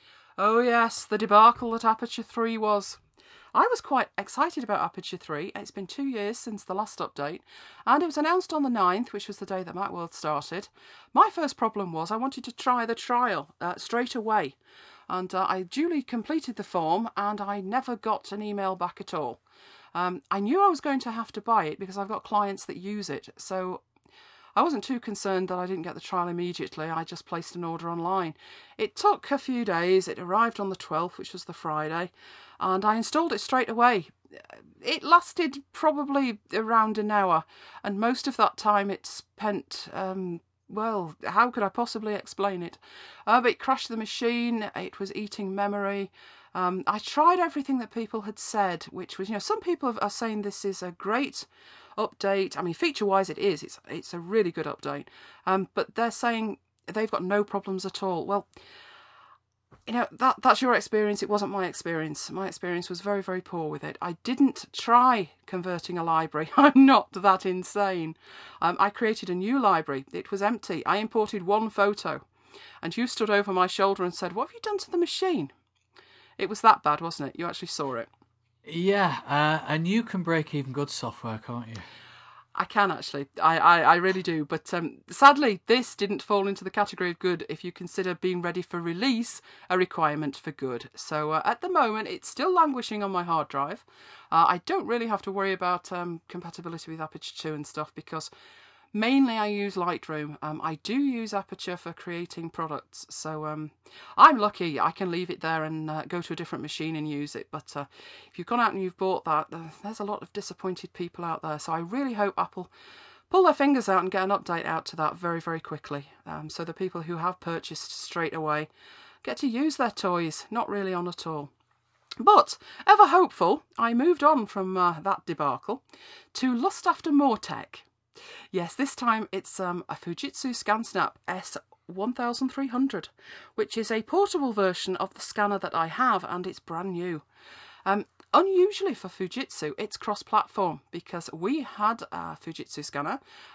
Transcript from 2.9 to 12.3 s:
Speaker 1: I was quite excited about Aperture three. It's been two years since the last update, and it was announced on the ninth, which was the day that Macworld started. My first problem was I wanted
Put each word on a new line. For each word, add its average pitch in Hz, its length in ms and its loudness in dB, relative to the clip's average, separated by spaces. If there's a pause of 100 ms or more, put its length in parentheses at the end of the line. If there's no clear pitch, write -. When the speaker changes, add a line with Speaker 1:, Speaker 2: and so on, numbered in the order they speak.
Speaker 1:
I 320 160 6
was 480 120 -2
quite - 340 0
excited 277 480 -2
about 208 160 0
Aperture 175 380 -6
three. 156 360 -8
It's 208 160 -12
been 196 160 -10
two 277 200 -6
years 226 320 -4
since 214 260 -10
the 185 100 -6
last 208 260 -6
update, 147 400 -6 (460)
and 269 160 6
it 349 40 2
was 302 100 -4
announced 330 380 0
on 302 80 2
the 262 80 0
ninth, 208 420 2
which 202 160 -8
was 202 80 -10
the - 80 -10
day 185 180 -6
that 175 120 -12
Macworld 180 400 -6
started. 156 540 -6 (440)
My 381 180 8
first 302 280 -2
problem 202 340 -2
was 160 180 -4
I 214 60 -2
wanted 254 280 -4